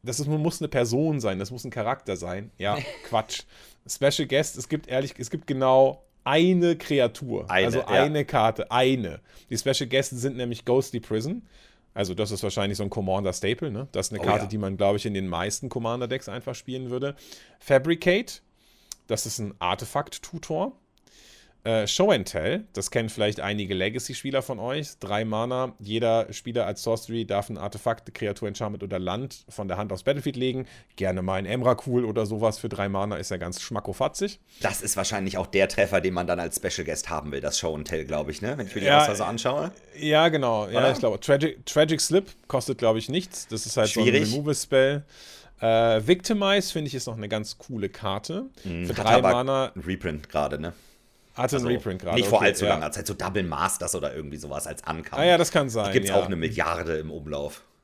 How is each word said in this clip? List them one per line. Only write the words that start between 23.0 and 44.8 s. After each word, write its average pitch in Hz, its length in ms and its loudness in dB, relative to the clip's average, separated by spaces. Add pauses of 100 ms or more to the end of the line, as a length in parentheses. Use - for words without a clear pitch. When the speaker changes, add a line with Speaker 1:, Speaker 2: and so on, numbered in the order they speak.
Speaker 1:
vielleicht 107 320 0
einige 101 320 -4
Legacy-Spieler 123 680 -2
von 120 160 -6
euch. 135 420 -6
Drei 104 240 -2
Mana, 123 540 -2
jeder 113 520 2
Spieler 113 360 -2
als 98 160 -6
Sorcery 113 420 -2
darf 101 240 -2
ein 113 80 -8
Artefakt, 104 560 -4
Kreatur, 104 360 -4
Enchantment 104 340 -6
oder 95 160 -4
Land 92 500 -6
von 101 180 -8
der 90 120 -4
Hand 101 120 -4
aufs 92 120 -6
Battlefield 143 340 0
legen. 127 300 -2 (300)
Gerne 92 260 0
mal 95 140 0
ein 95 100 -2
Emrakul 123 580 2
oder 110 220 0
sowas 107 320 0
für 110 100 -8
drei 98 220 -2
Mana, 98 260 -2
ist 87 140 -8
ja 92 80 -6
ganz 87 240 -6
schmackofatzig. - 800 -4 (200)
Speaker 2:
Das 98 220 -4
ist 104 160 -2
wahrscheinlich 98 400 -2
auch 92 80 -2
der 98 220 4
Treffer, 95 340 2
den 92 100 0
man 87 140 -2
dann 87 120 0
als 85 180 -4
Special 90 280 -4
Guest 76 240 -6
haben 73 240 -4
will, 69 80 -4
das 73 180 -2
Show 80 160 -2
and 76 140 -8
Tell, 78 160 -4
glaub 76 240 -4
ich, 78 140 -8
ne? 131 160 -4
Wenn 110 80 -6
ich - 80 -14
mir 104 80 -4
die - 60 2
Speaker 1:
Ja, 143 120 8
Speaker 2:
Auswahl 143 160 4
so 104 80 -2
anschaue. 135 460 -2 (280)
Speaker 1:
ja, 151 300 6
genau. 120 400 0
Ja, 120 120 2
Speaker 2:
Oder? 131 120 6
Speaker 1:
ich 131 60 -2
glaub, 110 240 0
Tragic, 143 420 2
Tragic 156 380 2
Slip 190 240 2 (200)
kostet, 135 300 -2
glaub 113 220 4
ich, 110 100 -6
nichts. 175 400 -4
Das 110 160 -6
ist - 140 -2
halt 107 100 4
Speaker 2:
Schwierig. 120 380 4
Speaker 1:
so 107 60 0
ein 139 80 0
Removal-Spell. 143 640 2 (580)